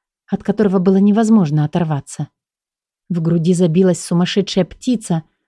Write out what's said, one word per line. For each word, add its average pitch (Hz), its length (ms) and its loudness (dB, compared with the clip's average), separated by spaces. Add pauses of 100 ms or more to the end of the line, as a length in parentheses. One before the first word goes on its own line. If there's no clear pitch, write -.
(280)
от - 160 -6
которого 196 360 0
было 190 180 2
невозможно 202 680 2
оторваться. 151 640 -4 (800)
В 170 120 -4
груди 170 320 0
забилась 175 500 2
сумасшедшая 180 640 -2
птица, 196 580 -4 (240)